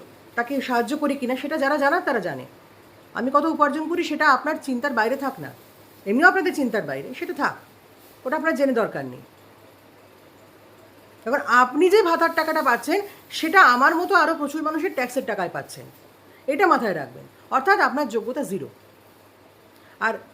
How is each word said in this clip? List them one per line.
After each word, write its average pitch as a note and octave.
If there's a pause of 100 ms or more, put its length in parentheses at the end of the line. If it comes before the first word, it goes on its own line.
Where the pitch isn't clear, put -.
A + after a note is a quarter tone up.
(340)
তাকে A#3+
সাহায্য A#3+
করি C#4
কিনা, B3+
সেটা D4
যারা C#4
জানার D4+
তারা C#4
জানে। D3 (720)
আমি B3
কত C#4+
উপার্জন D4+
করি E4+
সেটা D4+
আপনার C4+
চিন্তার C4
বাইরে A#3
থাক C4
না, B2+ (540)
এমনিও C4
আপনাদের F#4
চিন্তার A3+
বাইরে, C#3+
সেটা -
থাক, C4 (720)
ওটা C#4
আপনার D#4+
জেনে C4+
দরকার F3+
নেই। B2+ (2000)
এবার C4
আপনি B3+
যে G#4+
ভাতার E4
টাকাটা D#4+
পাচ্ছেন, C4+ (300)
সেটা F4+
আমার C4+
মতো F4+
আরও D#4+
প্রচুর D4
মানুষের D#4
ট্যাক্সের B3
টাকায় F#3+
পাচ্ছেন, C3+ (600)
এটা F#4
মাথায় B3
রাখবেন। C3+ (260)
অর্থাৎ F#4
আপনার C4
যোগ্যতা A#3
জিরো, E3+ (1300)
আর A3 (200)